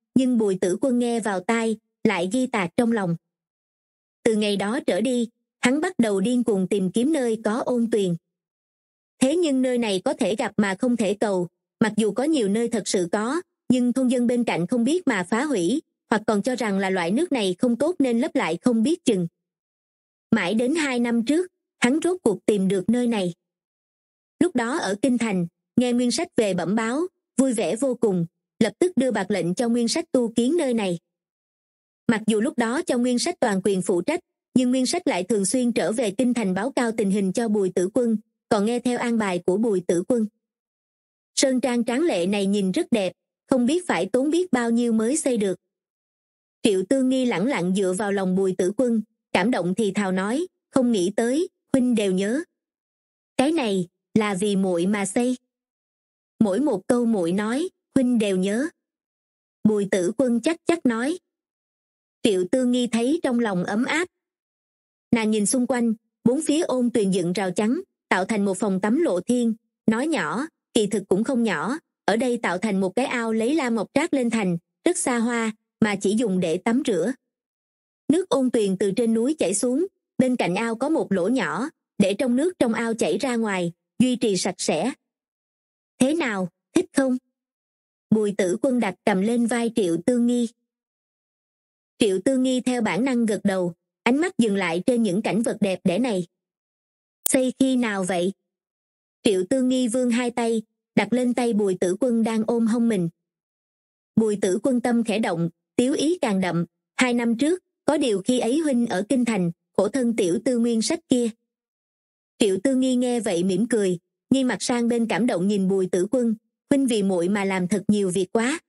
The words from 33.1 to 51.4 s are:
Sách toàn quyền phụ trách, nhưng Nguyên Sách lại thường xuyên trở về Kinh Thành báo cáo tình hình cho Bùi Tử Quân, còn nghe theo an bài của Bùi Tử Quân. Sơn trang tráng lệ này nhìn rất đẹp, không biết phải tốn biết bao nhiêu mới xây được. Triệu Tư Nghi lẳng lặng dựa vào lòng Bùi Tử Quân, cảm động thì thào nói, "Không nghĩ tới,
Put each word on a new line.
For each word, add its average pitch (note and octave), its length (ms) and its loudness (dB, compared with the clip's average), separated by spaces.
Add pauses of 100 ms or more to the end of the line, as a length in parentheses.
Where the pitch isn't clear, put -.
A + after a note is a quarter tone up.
Sách E4+ 200 -2
toàn G3+ 240 0
quyền F#3+ 180 0
phụ F3 200 0
trách, D#4 180 -2 (340)
nhưng B3 160 2
Nguyên B3+ 160 2
Sách - 220 -2
lại F#3 160 0
thường G3 220 0
xuyên B3 280 0
trở F#3 180 0
về A3 200 -2
Kinh B3 220 0
Thành G#3 200 0
báo G3+ 180 -2
cáo A#3+ 200 0
tình A3 200 0
hình F#3+ 220 0
cho A#3 140 -2
Bùi G#3 280 0
Tử F#3 180 0
Quân, A#3 240 2 (320)
còn G#3 160 2
nghe A#3+ 140 0
theo B3 180 -2
an A#3 200 0
bài F#3+ 280 -2
của F#3 120 2
Bùi G#3+ 300 0
Tử F3+ 200 0
Quân. A#3 200 2 (1080)
Sơn C4 260 2
trang A#3+ 240 0
tráng A#3+ 160 -2
lệ A#3 240 0
này G3+ 200 0
nhìn G3 260 0
rất E4 200 -2
đẹp, G3 220 -2 (340)
không B3 180 2
biết E4 220 -2
phải F#3 180 0
tốn B3+ 240 -2
biết F4 220 -2
bao A#3 180 0
nhiêu A#3 240 0
mới A3+ 240 0
xây B3+ 200 -2
được. G3 220 -2 (1000)
Triệu F#3+ 280 2
Tư C4+ 140 2
Nghi B3+ 220 2
lẳng G3+ 200 0
lặng F#3+ 300 0
dựa F#3 220 0
vào G3+ 140 -2
lòng F#3+ 240 0
Bùi F#3+ 220 0
Tử F#3 200 0
Quân, A#3 240 0 (300)
cảm G3 200 2
động F#3 240 -2
thì G#3+ 160 0
thào F#3+ 200 -2
nói, G#3+ 360 -2 (240)
"Không B3 200 2
nghĩ G3 240 0
tới, C4 340 -2 (240)